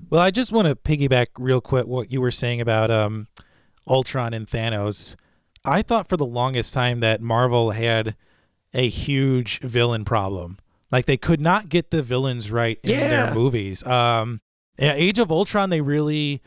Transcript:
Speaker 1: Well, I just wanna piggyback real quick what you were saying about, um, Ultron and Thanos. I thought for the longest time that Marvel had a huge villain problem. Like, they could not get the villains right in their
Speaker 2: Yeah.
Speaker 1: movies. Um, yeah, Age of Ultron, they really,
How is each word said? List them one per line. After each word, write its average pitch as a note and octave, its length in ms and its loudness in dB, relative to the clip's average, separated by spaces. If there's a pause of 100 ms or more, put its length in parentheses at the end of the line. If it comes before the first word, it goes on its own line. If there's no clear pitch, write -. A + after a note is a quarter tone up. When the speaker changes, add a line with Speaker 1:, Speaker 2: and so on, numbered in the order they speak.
Speaker 1:
Well, D#3+ 120 4
I F#3 100 4
just A3+ 200 -2
wanna G3+ 240 2
piggyback C3+ 520 2 (100)
real B2+ 240 2
quick B2+ 260 0
what A#2+ 240 -6
you C3 100 -2
were B2 100 0
saying A#2+ 300 -2
about, A2 300 2
um, G#2+ 360 0 (600)
Ultron C3 460 0
and A2+ 140 -8
Thanos. G#2+ 680 -4 (500)
I E3 160 2
thought A3 260 -2
for F3+ 100 0
the D3 80 -2
longest A#2+ 480 -2
time B2 280 0
that A2 200 2
Marvel A#2 500 2
had A2+ 440 -2 (580)
a B2+ 140 2
huge C3 720 0
villain A#2+ 460 0
problem. F#2+ 520 -4 (340)
Like, B2+ 140 2
they C3+ 120 2
could E3 240 0
not F3+ 280 0
get E3+ 220 -2
the D#3+ 100 0
villains B2 500 -4
right A#2 320 0
in G3 80 0
their C#4 360 0
Speaker 2:
Yeah. F2+ 60 -4
Speaker 1:
movies. A2 520 -2
Um, A#2+ 560 0 (360)
yeah, C#3+ 160 2
Age F#3 260 0
of G3 120 2
Ultron, G3 380 0
they E3 120 0
really, D3 640 -2